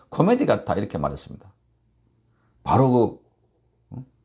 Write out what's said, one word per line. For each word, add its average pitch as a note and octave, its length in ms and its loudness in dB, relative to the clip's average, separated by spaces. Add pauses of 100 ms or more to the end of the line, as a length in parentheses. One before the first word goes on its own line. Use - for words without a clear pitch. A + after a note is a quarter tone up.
(100)
코미디 A#3+ 340 2
같아 G#2 300 -2
이렇게 G#2 240 -6
말했습니다. - 520 -8 (1120)
바로 C3 280 2
그, - 1040 -4
응? B2+ 80 -14 (200)